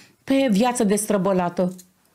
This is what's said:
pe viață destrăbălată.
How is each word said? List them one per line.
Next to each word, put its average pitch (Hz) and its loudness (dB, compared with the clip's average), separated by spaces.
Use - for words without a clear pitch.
pe 269 2
viață 240 0
destrăbălată. 185 0